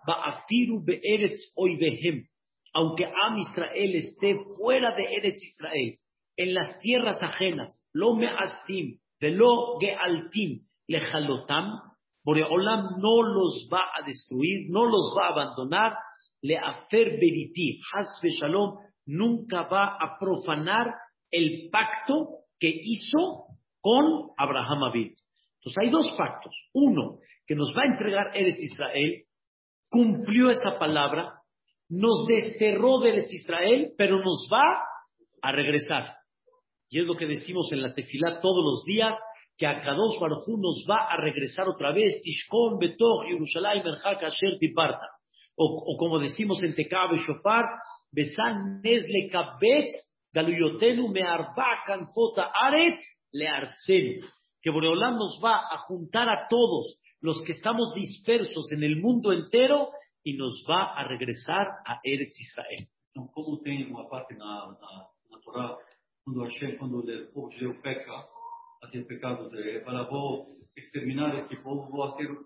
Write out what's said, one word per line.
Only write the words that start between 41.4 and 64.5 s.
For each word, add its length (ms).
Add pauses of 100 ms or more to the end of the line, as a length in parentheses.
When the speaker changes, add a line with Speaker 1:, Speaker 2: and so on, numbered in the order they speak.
Speaker 1:
otra 240
vez, 300
Tishkon 560
betoch 500
Yerushalayim 560
merhak 380
asher 380
dibarta. 460 (500)
O, 100
o 300
como 220
decimos 440
en 120
Tekab 400
y 40
Shofar, 460 (480)
Besan 720
nes 260
lekabetz 840 (400)
galuyotenu 760
me'arba 800
kanfot 520
haaretz 600 (320)
le'artzenu. 920 (380)
Que 80
Boreolam 460
nos 260
va 140 (160)
a 140
juntar 420
a 200
todos 500 (220)
los 240
que 80
estamos 420
dispersos 800
en 100
el 140
mundo 360
entero 580 (320)
y 140
nos 320
va 260
a 100
regresar 600 (200)
a 180
Eretz 360
Israel. 460 (240)
Speaker 2:
Então, 220
como 300
tem 280
uma 180
parte 260
na, 320